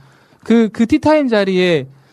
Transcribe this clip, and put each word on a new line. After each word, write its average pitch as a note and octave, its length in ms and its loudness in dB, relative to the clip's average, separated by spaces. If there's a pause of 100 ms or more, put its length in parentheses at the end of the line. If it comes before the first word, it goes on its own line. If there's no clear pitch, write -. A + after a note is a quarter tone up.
(440)
그, A3+ 300 0
그 A#3 140 -2
티타임 D4+ 420 0
자리에 F#3 580 0 (260)